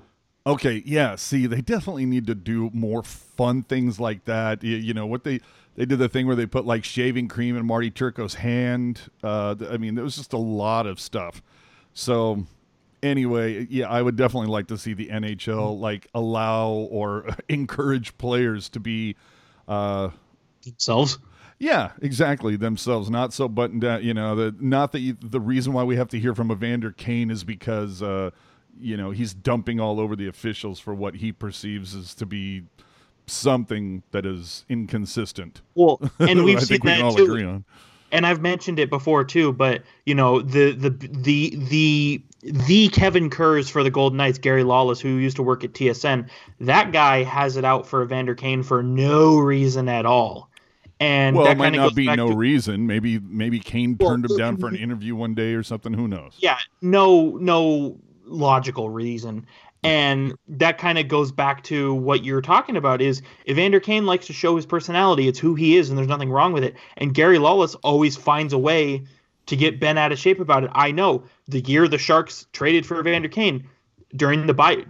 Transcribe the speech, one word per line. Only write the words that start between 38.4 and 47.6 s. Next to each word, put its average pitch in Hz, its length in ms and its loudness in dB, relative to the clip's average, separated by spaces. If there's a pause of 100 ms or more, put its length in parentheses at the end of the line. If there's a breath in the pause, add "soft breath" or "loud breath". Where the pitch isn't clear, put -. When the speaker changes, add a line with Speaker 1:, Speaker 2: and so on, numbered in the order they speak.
Speaker 2:
mentioned 175 380 -2
it 139 120 0
before 143 340 2
too, 151 280 2
but, 127 300 0 (240 soft breath)
you 143 80 0
know, 127 260 4
the, 143 320 4
the, 135 180 -2
the, 143 640 -2
the, 147 640 0 (200)
the 147 460 4
Kevin 175 400 4
Kerrs 151 400 2
for 147 140 0
the 135 80 2
Golden 135 260 2
Knights, 135 220 0
Gary 131 260 2
Lawless, 123 360 2
who 131 160 -2
used 131 200 -2
to 143 60 -2
work 127 200 0
at 117 120 -8
T 127 160 0
S 120 140 -4
N, 131 240 0 (320 loud breath)
that 165 320 4
guy 139 300 4
has 135 340 -2
it 131 80 -2